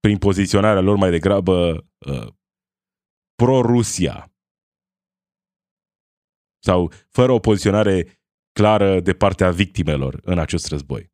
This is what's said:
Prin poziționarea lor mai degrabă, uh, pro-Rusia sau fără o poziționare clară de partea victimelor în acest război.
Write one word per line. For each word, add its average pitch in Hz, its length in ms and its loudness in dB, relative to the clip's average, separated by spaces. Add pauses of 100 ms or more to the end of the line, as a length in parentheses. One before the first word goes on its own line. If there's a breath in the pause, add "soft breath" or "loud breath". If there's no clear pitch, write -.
Prin 104 120 2
poziționarea 98 640 0
lor 101 140 2
mai 98 140 0
degrabă, 87 760 -2 (200)
uh, 62 200 -10 (1080)
pro-Rusia 117 960 0 (2250)
sau 90 280 0 (180 soft breath)
fără 127 220 2
o 117 80 2
poziționare 101 800 0 (300)
clară 101 480 2
de 90 140 0
partea 95 380 0
victimelor 76 720 -4
în 90 160 -2
acest 80 280 -6
război. 69 460 -10